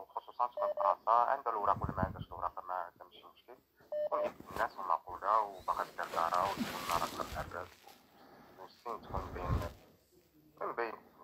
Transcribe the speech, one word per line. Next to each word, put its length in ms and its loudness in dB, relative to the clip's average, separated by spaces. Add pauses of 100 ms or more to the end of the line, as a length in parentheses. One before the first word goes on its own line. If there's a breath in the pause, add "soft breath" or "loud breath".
وخصوصاً 460 -2
تكون 220 -2
في 120 -2
فرنسا. 340 6 (180)
عندها 200 0
الاوراق 300 4
ولا 140 -2
ما 100 2
عندهاش 200 -6
الاوراق 280 -6 (140)
ما 60 -2
عندها 320 -6
ماشي 180 -20 (100)
مشكل، 220 -20 (500)
تكون 220 0
ابن 120 -10 (120)
الناس 260 0
ومعقوله 640 0
وباغا 440 -2
دير 300 -6
دارها 360 4
وتكون 320 -4 (100)
راجل 400 0
محرز 380 -6 (920)
والسن 340 -10 (140)
تكون 140 -2 (120)
بين، 180 -2 (1080)
من 180 -2
بين 160 -4 (300)